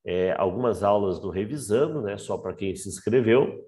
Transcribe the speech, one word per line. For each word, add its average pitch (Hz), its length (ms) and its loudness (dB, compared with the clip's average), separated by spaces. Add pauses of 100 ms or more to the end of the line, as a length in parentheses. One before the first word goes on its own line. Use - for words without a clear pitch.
É, 92 340 0
algumas 101 460 0
aulas 101 340 2
do 95 120 -8
Revisando, 120 720 -2
né, 101 160 -4
só 95 200 -6
pra 92 160 -8
quem 98 220 -6
se - 140 -10
inscreveu, 113 680 4 (100)